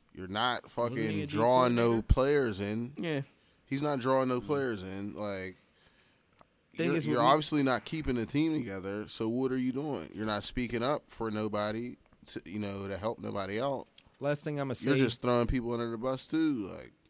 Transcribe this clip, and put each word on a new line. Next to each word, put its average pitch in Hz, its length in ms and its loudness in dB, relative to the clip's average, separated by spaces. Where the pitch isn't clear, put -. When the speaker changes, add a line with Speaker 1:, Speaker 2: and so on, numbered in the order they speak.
Speaker 1:
You're 92 140 -10
not 113 340 0
Speaker 2:
Wasn't 120 220 0
he 113 60 0
Speaker 1:
fucking 104 140 0
Speaker 2:
a - 40 -2
D 95 40 -6
Speaker 1:
drawing 120 480 4
no 117 80 4
Speaker 2:
coordinator? - 40 -10
Speaker 1:
players 127 540 4
in. 113 360 -4
Speaker 3:
Yeah. 156 240 -2
Speaker 1:
He's 135 160 -4
not 147 180 0
drawing 131 280 4
no 123 120 0
Speaker 2:
Mm. 101 60 -8
Speaker 1:
players 127 360 -2
in. 95 320 -8
Like, 95 420 -6
Speaker 3:
Thing 165 120 0
Speaker 1:
you're, 170 80 2
Speaker 3:
is, 147 100 -2
Speaker 1:
you're 151 100 2
Speaker 3:
when 117 80 6
we 127 60 10
Speaker 1:
obviously 151 320 4
not 127 220 2
keeping 139 320 -2
the 113 100 -2
team 156 280 0
together, 101 540 -6
so 113 200 -4
what 127 240 0
are 131 60 0
you 127 140 0
doing? 131 420 -4
You're 107 120 -4
not 104 180 -2
speaking 117 380 -2
up 139 260 0
for 113 220 -6
nobody, 107 680 -2
to, - 180 -10
you 95 140 -8
know, 98 300 -4
to 98 80 -4
help 110 220 -2
nobody 101 420 -4
out. 135 260 -4
Speaker 3:
Last 147 240 -2
thing 147 160 -4
I'ma 135 200 -2
Speaker 1:
You're 139 160 2
Speaker 3:
say 135 40 6
Speaker 1:
just 120 200 2
throwing 120 260 4
people 120 260 0
under 117 180 -2
the 117 80 -4
bus, 127 280 -4
too. 143 500 0
Like, 65 160 -14